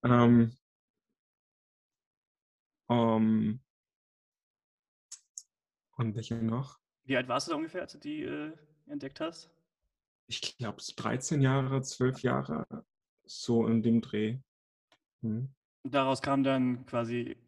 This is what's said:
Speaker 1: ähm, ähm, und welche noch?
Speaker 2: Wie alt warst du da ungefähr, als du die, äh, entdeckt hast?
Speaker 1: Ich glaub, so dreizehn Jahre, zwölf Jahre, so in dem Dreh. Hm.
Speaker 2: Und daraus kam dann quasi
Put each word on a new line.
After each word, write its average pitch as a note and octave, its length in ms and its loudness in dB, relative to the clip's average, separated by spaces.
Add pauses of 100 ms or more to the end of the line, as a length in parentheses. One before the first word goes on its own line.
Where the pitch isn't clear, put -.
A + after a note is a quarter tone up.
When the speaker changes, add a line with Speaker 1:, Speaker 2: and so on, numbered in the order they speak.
Speaker 1:
ähm, A#2+ 520 6 (2250)
ähm, A2 720 2 (2250)
und A2+ 180 -2
welche A#2 220 -6
noch? A#2 420 -4 (260)
Speaker 2:
Wie C3 120 -2
alt B2+ 120 -2
warst - 180 -2
du E4+ 40 -8
da E3 60 -2
ungefähr, D4+ 260 -6
als - 100 -14
du D3 60 -20
die, D3+ 240 -8
äh, D3 300 -8 (340)
entdeckt C#4+ 340 -12
hast? - 300 -10 (760)
Speaker 1:
Ich - 300 -8
glaub, G#2+ 240 -8
so - 160 -14
dreizehn C3 440 -2
Jahre, C3 420 2
zwölf B2+ 380 -2
Jahre, C3 460 -2 (600)
so A#2 400 0
in A2+ 160 2
dem A#2 180 4
Dreh. G#2+ 380 -4 (840)
Hm. A#2 320 -4 (280)
Speaker 2:
Und B2+ 120 -10
daraus C3+ 280 2
kam C#3 220 2
dann B2+ 420 0
quasi A#2+ 500 -4 (120)